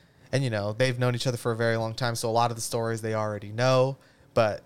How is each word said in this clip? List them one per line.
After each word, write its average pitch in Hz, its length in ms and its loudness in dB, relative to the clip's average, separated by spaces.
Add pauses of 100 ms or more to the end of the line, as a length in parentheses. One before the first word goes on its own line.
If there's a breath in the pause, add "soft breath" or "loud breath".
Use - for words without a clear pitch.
(320 soft breath)
And, 139 100 2
you 127 80 0
know, 104 220 -2
they've 123 260 0
known 123 160 2
each 120 140 -2
other 120 80 -2
for 120 160 -2
a 110 40 -2
very 113 200 2
long 113 180 -4
time, 117 220 -2
so 117 120 -2
a 110 40 0
lot 117 180 4
of 117 60 -8
the 117 40 -10
stories 113 420 -4
they 110 120 -2
already 104 380 -4
know. 131 460 2 (360 soft breath)
But 110 320 2